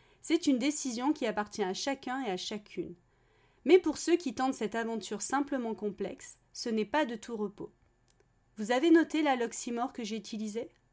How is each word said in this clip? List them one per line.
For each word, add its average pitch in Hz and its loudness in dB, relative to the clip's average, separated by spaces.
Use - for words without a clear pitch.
C'est 330 2
une 262 4
décision 254 0
qui - -4
appartient 208 -2
à 190 0
chacun 262 -4
et 220 -4
à 180 -2
chacune. 185 -8
Mais 320 10
pour 320 0
ceux 339 4
qui 269 -6
tentent 262 0
cette 214 -2
aventure 226 -4
simplement 262 0
complexe, - -8
ce - -6
n'est 220 0
pas 294 0
de 240 -4
tout 233 -10
repos. 208 -6
Vous 214 -2
avez 277 4
noté 320 6
la 277 4
l'oxymore 240 -4
que 247 -8
j'ai 220 -6
utilisée ? 214 -8